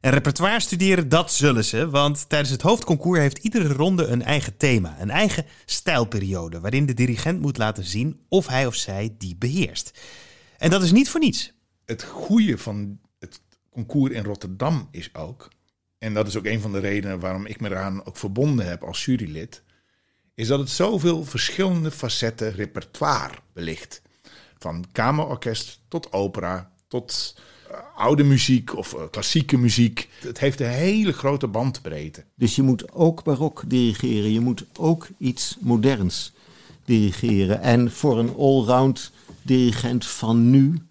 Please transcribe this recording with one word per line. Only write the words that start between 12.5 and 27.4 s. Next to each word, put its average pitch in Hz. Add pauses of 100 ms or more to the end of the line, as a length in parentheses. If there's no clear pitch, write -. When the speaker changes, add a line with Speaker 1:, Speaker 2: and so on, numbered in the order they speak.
Speaker 2:
van 101 (200)
het - (300)
concours 127
in 110
Rotterdam 104
is -
ook, 80 (500)
en 110
dat 107
is 101
ook 95
een 107
van 104
de 98
redenen 98
waarom 95
ik 107
me 107
eraan 95
ook -
verbonden 113
heb 87
als -
jurylid, 107 (720)
is 113
dat 139
het 139
zoveel 170
verschillende 165
facetten 113
repertoire 104 (180)
belicht. - (560)
Van 85
kamerorkest 123
tot -
opera, 92 (160)
tot, - (300)